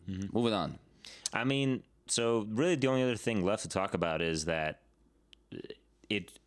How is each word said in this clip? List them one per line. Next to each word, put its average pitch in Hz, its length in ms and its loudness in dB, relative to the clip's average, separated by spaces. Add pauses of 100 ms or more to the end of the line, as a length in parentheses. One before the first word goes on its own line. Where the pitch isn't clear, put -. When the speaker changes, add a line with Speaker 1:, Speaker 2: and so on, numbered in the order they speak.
Speaker 1:
Mm-hmm. 95 180 -6 (100)
Speaker 2:
Moving 117 160 2
on. 82 260 -2 (540)
Speaker 1:
I 113 120 0
mean, 135 380 0 (240)
so 117 440 2
really 156 260 2
the 131 120 2
only 131 140 2
other 123 140 2
thing 107 280 0
left 101 180 2
to 85 60 -8
talk 95 260 -2
about 85 260 0
is 80 240 0
that 80 360 -2 (1300)
it, 104 380 -4